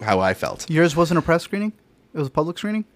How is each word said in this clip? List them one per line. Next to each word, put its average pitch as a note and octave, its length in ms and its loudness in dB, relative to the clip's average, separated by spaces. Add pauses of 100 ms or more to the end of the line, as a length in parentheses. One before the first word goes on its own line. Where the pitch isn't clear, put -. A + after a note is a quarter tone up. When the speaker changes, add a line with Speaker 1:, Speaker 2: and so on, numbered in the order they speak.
Speaker 1:
how G#2 200 2
I F#2+ 120 2
felt. - 380 -6
Speaker 2:
Yours D#3+ 260 4
wasn't E3+ 220 4
a D3 40 0
press E3+ 200 2
screening? G#3 320 -4 (400)
It - 40 -8
was C#3 100 -2
a - 20 -10
public D#3+ 260 -2
screening? G#3 400 -6